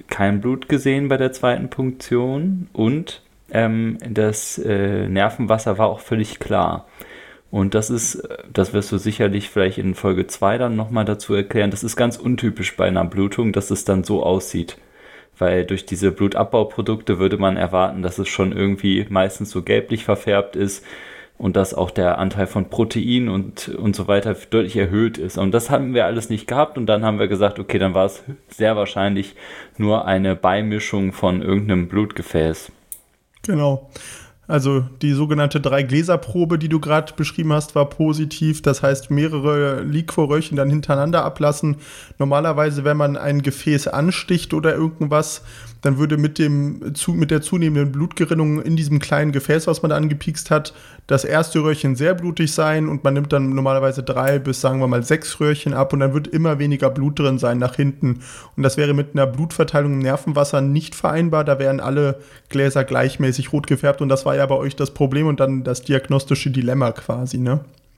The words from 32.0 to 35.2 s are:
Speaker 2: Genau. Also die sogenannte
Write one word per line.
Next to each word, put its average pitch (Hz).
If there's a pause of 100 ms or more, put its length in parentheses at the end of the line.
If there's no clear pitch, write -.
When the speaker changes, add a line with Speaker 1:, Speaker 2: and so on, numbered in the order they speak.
Speaker 2:
Genau. 143 (600)
Also 139 (200)
die 143
sogenannte 147